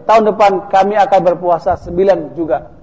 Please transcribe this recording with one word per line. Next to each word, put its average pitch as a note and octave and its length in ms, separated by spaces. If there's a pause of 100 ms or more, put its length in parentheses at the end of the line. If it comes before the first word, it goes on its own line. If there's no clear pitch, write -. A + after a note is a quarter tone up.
tahun G#3+ 240
depan G3+ 180 (220)
kami G3 240
akan F#3+ 240
berpuasa F3 560
sembilan F3 560
juga D#3 500